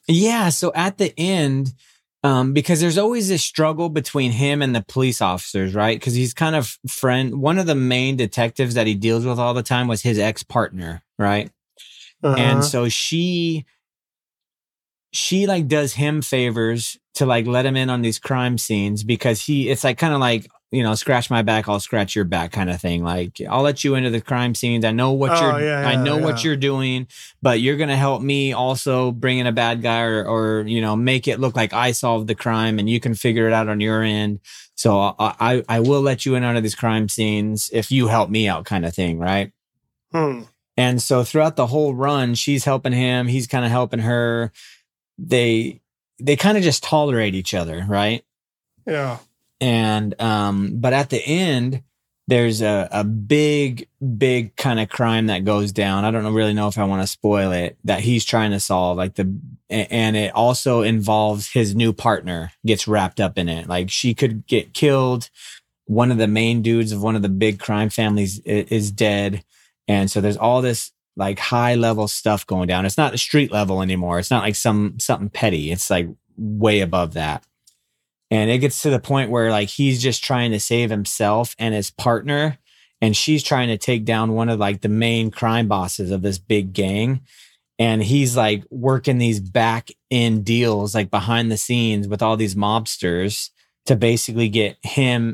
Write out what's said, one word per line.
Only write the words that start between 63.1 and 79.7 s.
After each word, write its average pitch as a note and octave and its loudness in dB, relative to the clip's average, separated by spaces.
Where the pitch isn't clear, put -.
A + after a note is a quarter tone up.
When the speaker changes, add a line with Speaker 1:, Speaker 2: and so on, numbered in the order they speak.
Speaker 1:
up F#2 0
in F2 0
it. E2 -6
Like, F2+ -2
she A#2+ 0
could A2+ -2
get - 0
killed. C3 2
One A#2 2
of A#2+ 2
the A2 4
main A2+ 2
dudes A2+ 2
of G2+ -4
one A2 0
of G#2 0
the G2+ 0
big G2 2
crime G#2+ 0
families G#2 0
i-, G#2 0
is G#2+ 0
dead. G2+ 0
And G2 2
so G#2 -2
there's G#2 0
all B2 2
this, A#2+ -2
like, G2 -2
high A#2+ 2
level A2+ 2
stuff - -2
going F#2 -2
down. F#2 0
It's F#2+ -2
not D3+ 2
the A2+ -6
street C#3 0
level F#2+ 0
anymore. F2+ -2
It's F2+ -2
not, A#2 2
like, G#2 -2
some, G#2 0
something G#2 -2
petty. E2 -2
It's, F2+ -4
like, F2 0
way G#2+ 2
above F2 0
that. D#2 -4
And A2 2
it B2+ 4
gets C3+ 0
to D3+ 2
the B2+ 2
point C3+ -2
where, A#2 2
like, G#2 0
he's C3+ 0